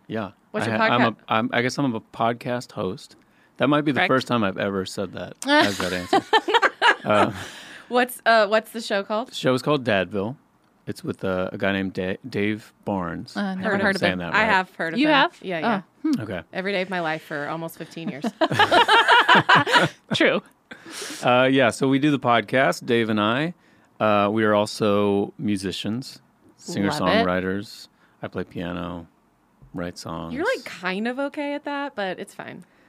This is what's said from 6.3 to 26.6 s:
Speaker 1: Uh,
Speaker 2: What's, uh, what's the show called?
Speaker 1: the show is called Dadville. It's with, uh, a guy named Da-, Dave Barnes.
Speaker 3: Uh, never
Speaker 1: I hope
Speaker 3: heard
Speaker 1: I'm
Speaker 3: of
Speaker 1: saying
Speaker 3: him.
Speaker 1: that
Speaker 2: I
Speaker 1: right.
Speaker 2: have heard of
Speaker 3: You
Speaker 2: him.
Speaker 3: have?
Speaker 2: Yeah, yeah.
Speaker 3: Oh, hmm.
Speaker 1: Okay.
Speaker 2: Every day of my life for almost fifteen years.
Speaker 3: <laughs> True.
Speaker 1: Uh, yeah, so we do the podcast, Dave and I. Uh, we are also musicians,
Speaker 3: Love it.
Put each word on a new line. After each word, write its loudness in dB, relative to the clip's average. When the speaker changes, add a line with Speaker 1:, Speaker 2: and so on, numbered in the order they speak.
Speaker 1:
Uh, 4
Speaker 2:
What's, 0
uh, 6
what's 0
the -8
show -2
called? -4
Speaker 1:
the -18
show 0
is -2
called 0
Dadville. 0
It's -10
with, -6
uh, -2
a -10
guy 0
named -2
Da-, -4
Dave -4
Barnes. -4
Speaker 3:
Uh, -4
never -4
Speaker 1:
I 0
hope -2
Speaker 3:
heard 2
Speaker 1:
I'm 0
Speaker 3:
of -4
Speaker 1:
saying 2
Speaker 3:
him. -4
Speaker 1:
that -4
Speaker 2:
I 4
Speaker 1:
right. 4
Speaker 2:
have 0
heard -6
of -4
Speaker 3:
You 2
Speaker 2:
him. 4
Speaker 3:
have? 2
Speaker 2:
Yeah, -6
yeah. 0
Speaker 3:
Oh, 0
hmm. 0
Speaker 1:
Okay. -6
Speaker 2:
Every -6
day -2
of -6
my -4
life -4
for -8
almost -8
fifteen -12
years. -10
Speaker 3:
<laughs> 4
True. 2
Speaker 1:
Uh, 6
yeah, 6
so 0
we 4
do 4
the 0
podcast, 2
Dave 2
and 2
I. 0
Uh, 4
we 2
are 4
also 2
musicians, -4
Speaker 3:
Love -20
it. -20